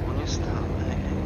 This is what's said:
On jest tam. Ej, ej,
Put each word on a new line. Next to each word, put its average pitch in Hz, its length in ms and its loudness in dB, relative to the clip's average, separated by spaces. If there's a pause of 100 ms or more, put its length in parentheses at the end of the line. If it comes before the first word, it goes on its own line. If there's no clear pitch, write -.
(100)
On - 100 0
jest - 200 0
tam. - 240 0 (260)
Ej, - 20 2
ej, - 340 0